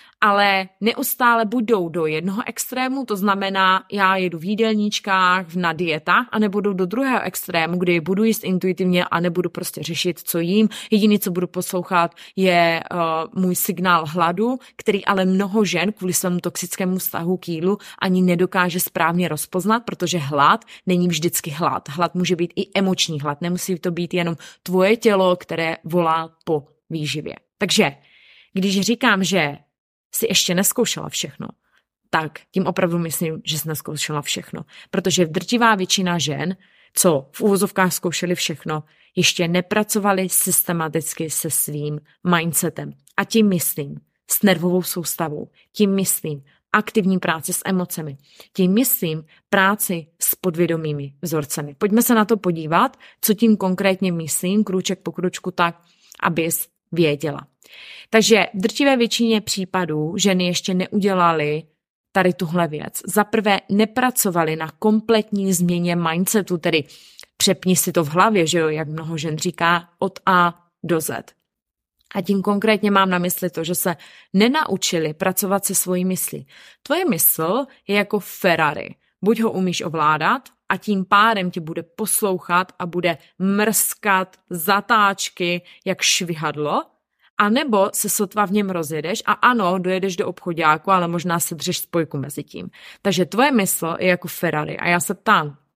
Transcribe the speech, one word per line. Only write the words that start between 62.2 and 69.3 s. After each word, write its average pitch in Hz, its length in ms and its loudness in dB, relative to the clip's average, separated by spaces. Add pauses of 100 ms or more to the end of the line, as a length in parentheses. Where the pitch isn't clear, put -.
tuhle 175 360 0
věc. - 380 -8
Za 208 180 2
prvé 208 360 2 (100)
nepracovaly 202 840 0
na 160 220 -6
kompletní 214 760 2
změně 175 440 2
mindsetu, 175 640 0
tedy 165 260 0 (520)
přepni 185 400 2
si 180 160 -2
to 170 120 2
v 143 40 -4
hlavě, 185 380 4
že 170 120 0
jo, 160 100 2
jak 156 200 -4
mnoho 160 300 -8
žen 156 200 -4